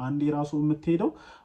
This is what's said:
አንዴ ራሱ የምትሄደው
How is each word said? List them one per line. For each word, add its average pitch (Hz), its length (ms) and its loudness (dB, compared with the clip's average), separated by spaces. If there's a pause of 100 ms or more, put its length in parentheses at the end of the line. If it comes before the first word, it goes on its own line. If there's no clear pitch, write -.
አንዴ 143 300 -2
ራሱ 147 240 -2
የምትሄደው 156 560 2 (340)